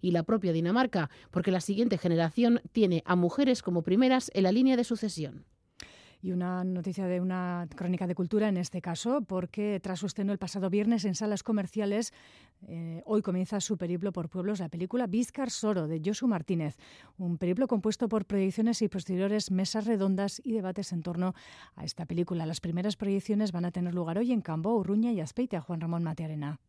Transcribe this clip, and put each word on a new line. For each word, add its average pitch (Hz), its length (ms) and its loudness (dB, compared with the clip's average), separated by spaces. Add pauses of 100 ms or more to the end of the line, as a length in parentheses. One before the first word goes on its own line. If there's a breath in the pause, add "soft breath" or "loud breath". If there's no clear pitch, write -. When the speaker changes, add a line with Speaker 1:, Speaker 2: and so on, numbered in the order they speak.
Speaker 1:
y 185 80 2
la 170 140 2
propia 190 280 2
Dinamarca, 175 560 2 (220 loud breath)
porque 180 220 0
la 180 100 2
siguiente 208 340 2
generación 170 640 4 (120)
tiene 180 340 4
a 180 100 4
mujeres 247 460 4
como 175 180 0
primeras 208 300 4 (240)
en 196 80 4
la 185 80 6
línea 262 260 6
de 240 60 2
sucesión. 196 640 -4 (760 loud breath)
Speaker 2:
Y 185 120 -4
una 180 320 -2
noticia 185 420 -2
de 180 140 0
una 180 560 -2
crónica 180 320 -2
de 175 80 -2
cultura 208 320 2
en 190 80 2
este 175 260 -4
caso, 233 400 -2
porque 196 580 -2
tras 185 200 -6
su 208 60 -4
estreno 202 260 -2
el 190 60 -2
pasado 190 300 -4
viernes 208 360 2
en 190 100 0
salas 214 300 -4
comerciales, 208 680 -2 (540 soft breath)
eh, 165 400 -10
hoy 214 160 2
comienza 185 380 -2
su 190 180 -2
periplo 175 320 -2
por 170 180 -4
pueblos 185 300 -4
la 175 100 -4
película 190 380 -2
Bizkar 240 440 -2
Soro, 190 360 0
de 160 180 -2
Josu 208 220 0
Martínez, 165 500 0 (420 loud breath)
un 175 200 -2
periplo 185 300 2
compuesto 220 400 0
por 208 160 0
proyecciones 202 580 2
y 208 60 2
posteriores 196 640 -2
mesas 196 340 0
redondas 196 580 0
y 233 100 -2
debates 190 360 -4
en 165 140 -4
torno 180 280 0 (440 loud breath)
a - 80 -12
esta 160 200 -8
película. 170 420 -2
Las 160 140 -4
primeras 180 360 -2
proyecciones 202 560 0
van 175 120 -2
a 175 60 0
tener 175 240 -2
lugar 175 240 0
hoy 240 140 0
en 226 80 2
Cambó, 165 340 -2
Urruña 214 380 2
y 196 80 0
Azpeitia. 185 400 -4
Juan 165 200 -6
Ramón 170 220 -2
Matearena. 151 560 -4 (100)